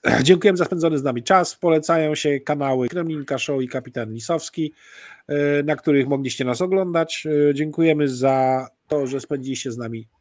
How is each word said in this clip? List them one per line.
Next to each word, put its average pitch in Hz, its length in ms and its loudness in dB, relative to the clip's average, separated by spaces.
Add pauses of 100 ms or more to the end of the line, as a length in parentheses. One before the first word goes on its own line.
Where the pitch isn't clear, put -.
(120)
<clears throat> 120 120 4
dziękujemy 185 340 6
za 175 80 2
spędzony 160 320 0
z 135 60 -2
nami 120 200 -2
czas. 185 320 4
Polecają 160 600 2
się 143 240 0
kanały 135 500 -2
Kremlinka 156 480 -4
Show 139 240 -4
i 127 60 -4
Kapitan 123 460 -8
Lisowski, 156 600 -6 (540)
e, 143 360 0
na 151 120 0
których 139 320 2
mogliście 135 380 -2
nas 123 160 -2
oglądać. 180 680 -2 (220)
E, 147 40 4
dziękujemy 151 540 2
za 131 600 0 (200)
to, 143 200 -2
że 135 120 -6
spędziliście 131 520 -8
z 113 60 -10
nami 113 300 -10 (140)